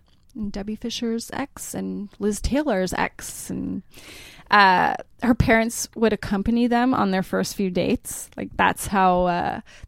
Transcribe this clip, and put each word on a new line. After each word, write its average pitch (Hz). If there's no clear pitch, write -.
and 208
Debbie 208
Fisher's 233
ex, -
and 190
Liz 202
Taylor's 226
ex. -
And, -
uh, 190
her 240
parents 226
would 220
accompany 226
them 240
on 196
their 190
first 190
few 196
dates. -
Like, 190
that's -
how, 185
uh, 175